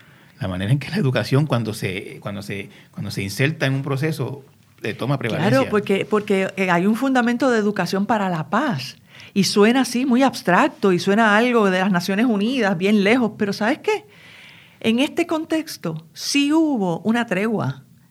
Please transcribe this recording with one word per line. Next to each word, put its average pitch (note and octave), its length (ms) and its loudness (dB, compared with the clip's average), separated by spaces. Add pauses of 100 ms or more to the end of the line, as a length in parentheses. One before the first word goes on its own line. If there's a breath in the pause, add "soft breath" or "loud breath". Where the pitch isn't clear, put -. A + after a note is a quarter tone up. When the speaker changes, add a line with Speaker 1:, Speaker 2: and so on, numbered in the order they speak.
(400 soft breath)
Speaker 1:
la - 80 -6
manera F#2+ 240 -4
en C#3+ 80 2
que B2+ 100 -10
la D#3+ 80 -4
educación C3 480 0
cuando A#2 300 -2
se, G2 460 -8
cuando G2+ 200 -10
se, G2+ 280 -10 (200 loud breath)
cuando - 220 -10
se G#2+ 100 -6
inserta C3+ 460 -2
en C3+ 60 0
un C3+ 100 -2
proceso, C#3 600 -4 (380)
eh, G#2 140 -6
toma B2+ 240 -4
prevalencia. - 320 -2
Speaker 2:
Claro, C4 180 2
porque, G3 400 -2
porque, G3+ 480 0
eh, F#3+ 140 0
hay F3 160 2
un A3 80 2
fundamento A#3+ 560 0
de A3+ 80 2
educación G3+ 480 -2
para G#3 220 0
la D#3+ 200 -4
paz. G#3 460 -2 (400 loud breath)
Y F#3+ 100 4
suena A3+ 360 4
así, B3+ 240 -2
muy B3+ 160 4
abstracto, G#3+ 720 2
y F3 60 2
suena G3+ 360 4
algo A#3 340 4
de F#3 100 2
las G3+ 120 0
Naciones F#3+ 340 0
Unidas, G#3 520 0
bien G3 260 2
lejos. A3 340 2
Pero G3+ 160 -2
¿sabes A3 260 -2
qué? G#4 260 -4 (720 loud breath)
En A3+ 200 0
este D4+ 260 0
contexto D#4 880 -4
sí C#4+ 400 -2
hubo A#3+ 460 2
una A#3 260 0
tregua, F#3 580 -2 (280 soft breath)